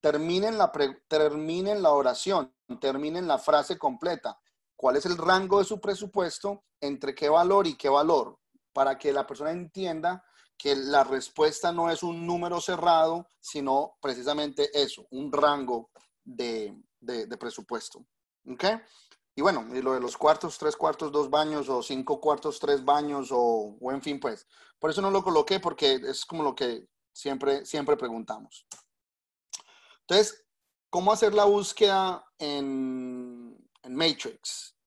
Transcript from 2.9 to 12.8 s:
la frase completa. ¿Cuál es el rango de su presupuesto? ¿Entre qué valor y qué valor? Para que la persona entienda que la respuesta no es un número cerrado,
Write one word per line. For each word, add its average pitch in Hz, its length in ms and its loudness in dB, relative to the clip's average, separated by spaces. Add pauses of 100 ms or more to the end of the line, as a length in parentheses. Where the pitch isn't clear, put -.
la 139 100 2
frase 147 380 0
completa. 143 600 -6 (360)
¿Cuál 127 220 2
es - 80 0
el 175 140 -2
rango 185 400 2
de 190 80 2
su 214 120 -6
presupuesto? 196 880 -4 (160)
¿Entre 139 340 -6
qué 147 140 0
valor 180 380 6
y 147 100 -4
qué 139 140 0
valor? 143 480 2 (340)
Para 135 240 0
que 143 160 -2
la 139 140 0
persona 147 240 -6
entienda 175 760 -6 (320)
que 143 180 0
la 135 300 4
respuesta 151 680 0
no 170 180 0
es 165 120 -2
un 170 240 -6
número 175 360 -2
cerrado, 165 640 2 (140)